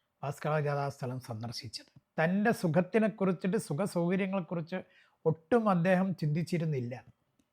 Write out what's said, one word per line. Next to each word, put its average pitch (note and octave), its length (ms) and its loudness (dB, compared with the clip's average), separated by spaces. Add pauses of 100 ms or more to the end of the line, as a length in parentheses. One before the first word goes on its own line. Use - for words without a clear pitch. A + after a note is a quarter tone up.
(240)
ഭാസ്കരജി D3 440 -2
ആ C#3+ 220 -2
സ്ഥലം B2+ 300 -8
സന്ദർശിച്ചത്. - 1000 -10
തൻ്റെ G3 320 2
സുഖത്തിനെക്കുറിച്ചിട്ട്, F#3+ 1040 0
സുഖസൗകര്യങ്ങളെക്കുറിച്ച് F3+ 1200 -2 (440)
ഒട്ടും G#3+ 440 2
അദ്ദേഹം F#3 460 4
ചിന്തിച്ചിരുന്നില്ല. D3+ 880 -2 (500)